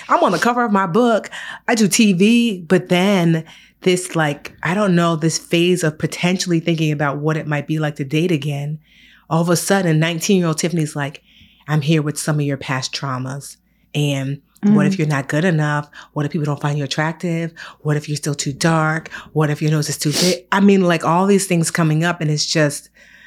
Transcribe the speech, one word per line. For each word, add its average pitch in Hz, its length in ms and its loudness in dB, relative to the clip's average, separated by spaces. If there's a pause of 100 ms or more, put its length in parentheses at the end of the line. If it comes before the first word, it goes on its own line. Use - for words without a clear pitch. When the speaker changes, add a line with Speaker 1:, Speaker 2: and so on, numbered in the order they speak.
Speaker 1:
I'm 320 160 2
on 226 80 4
the 170 60 0
cover 240 260 2
of 220 80 -2
my 196 140 2
book. 220 420 2 (400)
I 233 60 2
do 220 140 4
T 208 260 4
V, 214 540 2
but 180 200 2
then 175 560 2 (380)
this, 180 340 0
like, 151 460 -2
I 160 100 -2
don't 196 220 2
know, 170 220 2
this 156 200 -2
phase 175 480 0
of 151 140 -2
potentially 175 640 -2
thinking 160 320 -2
about 143 260 -4
what 156 180 -2
it 143 100 -8
might 147 200 -4
be 156 120 -4
like 151 180 -4
to 147 80 -6
date 156 280 0
again. 147 460 -4 (500)
All 160 140 2
of 170 80 -2
a 170 60 2
sudden, 170 420 2
nineteen-year-old 165 600 0
Tiffany's 160 360 -2
like, 143 280 -8 (440)
"I'm 151 140 0
here 151 220 2
with 147 160 -4
some 156 200 -2
of 147 80 0
your 139 120 -2
past 131 360 -6
traumas. 131 640 -8 (380)
And 143 460 -2 (220)
what 208 240 4
if 196 80 2
Speaker 2:
Mm. 190 40 -4
Speaker 1:
you're 156 100 0
not 139 200 -2
good - 160 0
enough? 151 440 0 (240)
What 147 140 -4
if 143 60 -6
people 151 140 -4
don't 143 140 -2
find 147 180 -2
you 143 60 -4
attractive? 165 680 -4 (280)
What 151 160 0
if 147 120 -6
you're 147 80 -4
still 147 180 -4
too 143 180 -6
dark? 160 580 0 (220)
What 151 180 2
if 147 120 -6
your 156 100 2
nose 151 160 0
is 143 100 -6
too 147 140 -2
big?" 175 400 0
I 196 80 2
mean, 196 220 6
like, 170 220 2
all 175 220 2
these 196 200 4
things 170 240 0
coming 156 340 2
up, 170 160 -2
and 156 100 0
it's 147 160 -2
just, 147 440 0 (360)